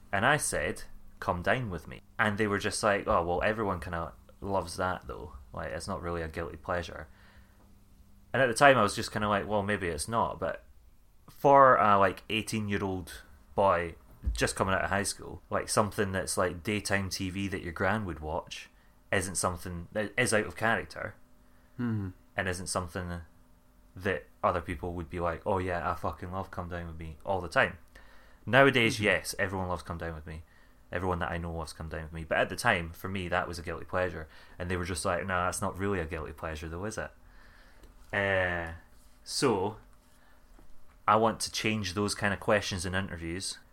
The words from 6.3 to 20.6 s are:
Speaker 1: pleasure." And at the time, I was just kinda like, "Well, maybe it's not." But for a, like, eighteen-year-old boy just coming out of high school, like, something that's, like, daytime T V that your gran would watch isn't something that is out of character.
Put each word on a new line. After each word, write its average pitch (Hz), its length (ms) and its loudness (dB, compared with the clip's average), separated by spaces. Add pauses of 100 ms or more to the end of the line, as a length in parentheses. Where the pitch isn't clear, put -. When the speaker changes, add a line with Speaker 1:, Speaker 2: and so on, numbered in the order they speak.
Speaker 1:
pleasure." 85 500 -6 (1300)
And 120 80 2
at 135 60 6
the 113 80 2
time, 135 240 8
I 110 40 6
was 101 140 2
just 107 160 -4
kinda 107 160 0
like, 98 180 2
"Well, 104 160 2
maybe 98 260 0
it's 80 200 -4
not." 110 320 0
But - 240 -4 (640)
for 139 480 10
a, 101 220 6
like, 95 320 4
eighteen-year-old 101 960 -2 (300)
boy 87 420 4 (360)
just - 240 0
coming 95 180 2
out 82 100 2
of - 60 0
high 98 120 2
school, - 480 -8
like, 101 180 0
something 101 440 2
that's, 90 260 -2
like, 87 240 0
daytime 98 480 0
T 95 180 -4
V 98 200 -2
that 92 140 -4
your 85 120 -6
gran 101 320 0
would 78 140 -6
watch - 500 -8 (420)
isn't 95 240 0
something 87 560 -2
that 104 240 -4
is 120 160 2
out 107 140 2
of 85 100 -10
character. 98 580 -2 (640)